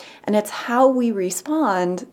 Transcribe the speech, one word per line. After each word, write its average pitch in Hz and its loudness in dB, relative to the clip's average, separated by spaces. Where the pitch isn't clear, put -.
And 208 -2
it's 214 0
how 254 2
we 247 2
respond 190 -2